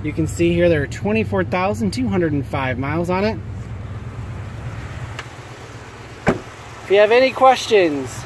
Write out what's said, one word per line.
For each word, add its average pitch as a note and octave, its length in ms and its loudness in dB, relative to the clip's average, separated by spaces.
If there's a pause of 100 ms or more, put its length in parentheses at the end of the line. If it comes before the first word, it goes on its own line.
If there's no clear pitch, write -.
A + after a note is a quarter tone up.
You D3+ 80 -4
can D#3+ 160 0
see E3+ 260 2
here F3 140 4
there D#3+ 140 4
are C#3 60 -2
twenty-four G3+ 580 0
thousand F#3 460 0
two B3+ 180 -2
hundred F3 240 0
and C#3 120 -2
five C3 320 -2
miles D3+ 320 -2
on F#3 140 0
it. G#3+ 160 0 (3500)
If - 60 -14
you G3 80 6
have G#3 140 8
any B3+ 200 6
questions F#3 800 4 (120)